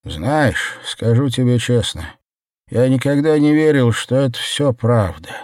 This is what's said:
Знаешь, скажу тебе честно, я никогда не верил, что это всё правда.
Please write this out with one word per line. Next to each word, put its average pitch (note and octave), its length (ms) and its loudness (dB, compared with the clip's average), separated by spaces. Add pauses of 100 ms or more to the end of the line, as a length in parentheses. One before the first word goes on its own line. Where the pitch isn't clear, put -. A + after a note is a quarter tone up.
Знаешь, A#2+ 840 -4
скажу A#2 440 0
тебе B2 300 0
честно, G#2 540 -4 (560)
я B2 200 2
никогда C#3+ 500 2
не D3+ 140 4
верил, D3 380 4
что - 240 -4
это C3 220 0
всё - 360 -2
правда. A2+ 560 -2 (140)